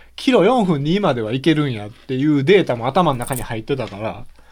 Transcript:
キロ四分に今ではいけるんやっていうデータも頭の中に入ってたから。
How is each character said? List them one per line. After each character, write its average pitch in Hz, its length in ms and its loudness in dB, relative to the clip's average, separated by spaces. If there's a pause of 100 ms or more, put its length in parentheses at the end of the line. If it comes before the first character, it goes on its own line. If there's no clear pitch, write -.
(180)
キ - 140 0
ロ 208 120 6
四 226 220 4
分 147 180 0
に 156 100 0
今 190 200 2
で 120 80 -4
は 107 100 -6
い 135 80 -2
け 156 160 2
る 147 100 0
ん 131 80 -4
や 104 140 -10
っ - 40 -18
て - 240 -10
い 135 100 0
う 147 180 2
デ 175 200 6
ー - 40 -8
タ 127 80 -2
も 117 120 -4
頭 156 260 2
の 123 40 -6
中 120 180 -6
に 117 80 -6
入 113 160 -8
っ - 40 -10
て 143 140 -4
た 110 100 -6
か 95 100 -14
ら。 107 280 -8 (260)